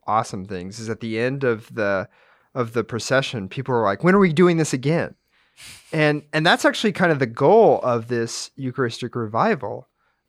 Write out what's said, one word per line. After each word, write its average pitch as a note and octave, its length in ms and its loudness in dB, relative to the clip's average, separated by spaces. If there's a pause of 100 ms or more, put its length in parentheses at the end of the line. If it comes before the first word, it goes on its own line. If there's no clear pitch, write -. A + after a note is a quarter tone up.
awesome G#2 400 -2
things, F#2+ 320 -12
is A2 140 -10
at - 80 -8
the A2 200 -6
end C3+ 240 -4
of A#2 300 -2
the, G2+ 340 -2 (460)
of A#2 200 -4
the A#2 100 0
procession, A#2+ 640 -4
people C3 240 -6
were A#2 100 2
like, G2+ 200 0
"When F3+ 100 4
are G3+ 60 6
we F#3+ 120 4
doing F3 260 4
this D#3 160 0
again?" C#3 420 -2 (760)
And, D3+ 300 0 (120)
and D#3 120 0
that's A#3+ 200 2
actually A3+ 260 0
kind F3 200 2
of D3 60 2
the C3 80 0
goal D3 560 6
of A#2+ 280 -2
this A#2 460 -4
Eucharistic B2+ 600 -6
revival. A#2+ 720 -2 (420)